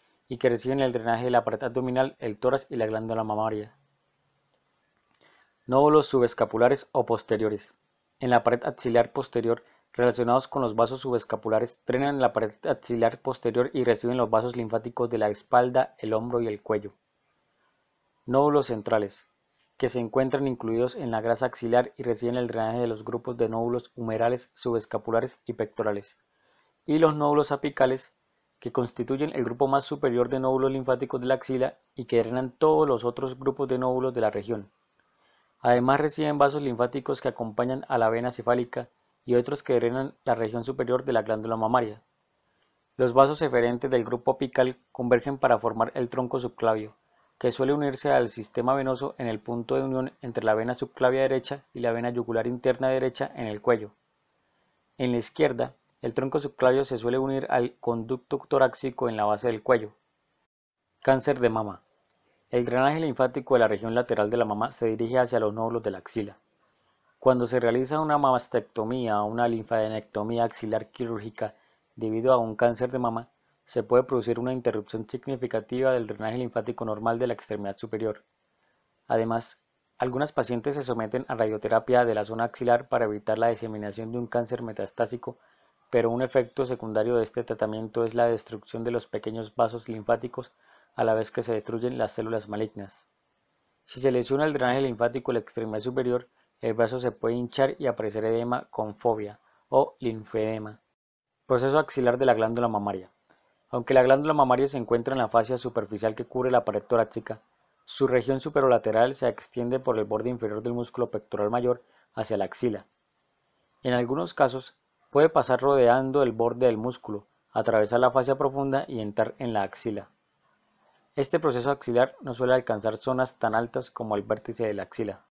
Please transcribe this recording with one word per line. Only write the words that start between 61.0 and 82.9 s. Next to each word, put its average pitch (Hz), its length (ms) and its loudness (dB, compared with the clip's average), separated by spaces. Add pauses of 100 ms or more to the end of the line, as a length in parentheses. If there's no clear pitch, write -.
Cáncer 131 380 2
de 120 100 4
mama. 107 320 -4 (640)
El 120 160 0
drenaje 131 360 2
linfático 135 540 0
de 120 60 6
la 110 80 6
región 110 260 -2
lateral 110 360 0
de 120 60 0
la 117 80 2
mama 107 280 -2
se - 140 -4
dirige 113 320 0
hacia 123 220 2
los 107 120 0
nódulos 113 300 -4
de 107 80 -4
la 95 80 -6
axila. 101 400 -8 (800)
Cuando 123 280 4
se 120 120 0
realiza 127 420 0
una 151 180 2
mastectomía 120 1000 0
o 104 60 0
una 117 220 0
linfadenectomía 110 960 -2
axilar 110 460 -4
quirúrgica 113 640 -8 (420)
debido 113 360 0
a 127 60 6
un 113 160 -2
cáncer 120 380 0
de 131 80 -2
mama, 117 280 -2 (360)
se - 180 -4
puede 123 220 4
producir 120 340 -2
una 127 140 -4
interrupción 110 560 -4
significativa 127 840 -4
del 120 160 0
drenaje 110 320 -6
linfático 117 460 -6
normal 113 340 -2
de 123 80 0
la 120 80 -2
extremidad 101 420 -8
superior. 110 460 -6 (840)
Además, 117 520 -2 (380)
algunas 127 320 -2
pacientes 123 460 -2
se 143 60 -4
someten 120 440 -4
a - 80 -6
radioterapia 113 720 2
de 113 100 2
la 107 100 0
zona 110 200 -4
axilar 120 440 0
para 117 180 2